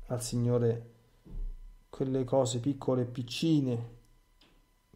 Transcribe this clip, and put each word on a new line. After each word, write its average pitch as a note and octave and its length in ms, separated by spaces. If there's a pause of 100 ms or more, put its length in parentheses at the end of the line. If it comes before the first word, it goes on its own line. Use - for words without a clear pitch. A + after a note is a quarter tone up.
(100)
al A#2+ 120
Signore A#2+ 680 (1000)
quelle C3 360
cose B2 360
piccole C3 420
e A#2+ 40
piccine B2+ 920 (960)